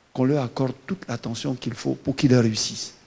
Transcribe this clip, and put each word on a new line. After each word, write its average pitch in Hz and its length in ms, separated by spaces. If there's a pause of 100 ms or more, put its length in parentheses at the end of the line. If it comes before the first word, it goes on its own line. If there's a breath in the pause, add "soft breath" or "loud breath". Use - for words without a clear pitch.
(120)
qu'on 127 120
leur 139 200
accorde 127 300 (120)
toute 190 220
l'attention 117 460
qu'il 117 200
faut 131 200
pour 135 220
qu'ils 127 180
réussissent. - 600 (120)